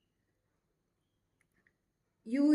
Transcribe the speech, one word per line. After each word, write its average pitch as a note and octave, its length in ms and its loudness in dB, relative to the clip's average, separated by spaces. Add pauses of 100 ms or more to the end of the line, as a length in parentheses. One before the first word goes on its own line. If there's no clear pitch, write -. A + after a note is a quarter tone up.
(2250)
U C#4 280 -2